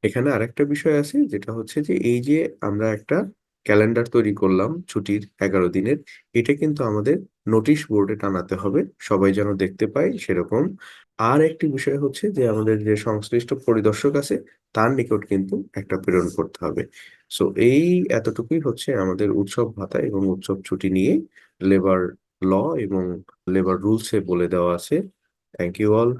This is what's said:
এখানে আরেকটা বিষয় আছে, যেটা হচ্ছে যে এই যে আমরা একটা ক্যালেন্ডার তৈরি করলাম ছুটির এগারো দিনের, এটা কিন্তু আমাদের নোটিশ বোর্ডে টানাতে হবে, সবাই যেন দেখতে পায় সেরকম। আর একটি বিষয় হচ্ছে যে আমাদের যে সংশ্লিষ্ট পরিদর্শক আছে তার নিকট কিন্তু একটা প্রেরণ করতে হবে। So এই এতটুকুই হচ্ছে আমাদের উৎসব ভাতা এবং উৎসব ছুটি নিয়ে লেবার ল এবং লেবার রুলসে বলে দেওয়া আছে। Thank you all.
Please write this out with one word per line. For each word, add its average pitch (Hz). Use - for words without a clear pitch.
এখানে 123
আরেকটা 120
বিষয় 147
আছে, 143
যেটা -
হচ্ছে 110
যে 151
এই 120
যে 143
আমরা 104
একটা 139
ক্যালেন্ডার 110
তৈরি 107
করলাম 95
ছুটির 101
এগারো 95
দিনের, 98
এটা 120
কিন্তু 151
আমাদের 110
নোটিশ 110
বোর্ডে 104
টানাতে 95
হবে, 101
সবাই 98
যেন 104
দেখতে 95
পায় 143
সেরকম। 98
আর 117
একটি 160
বিষয় 135
হচ্ছে 143
যে 143
আমাদের 110
যে 107
সংশ্লিষ্ট 113
পরিদর্শক 110
আছে 143
তার 110
নিকট 113
কিন্তু 98
একটা 98
প্রেরণ 90
করতে -
হবে। 82
So -
এই 139
এতটুকুই 113
হচ্ছে 123
আমাদের 95
উৎসব 101
ভাতা 98
এবং 98
উৎসব 95
ছুটি 95
নিয়ে 95
লেবার 95
ল 95
এবং 92
লেবার 95
রুলসে 110
বলে 87
দেওয়া 87
আছে। 87
Thank 87
you 107
all. 120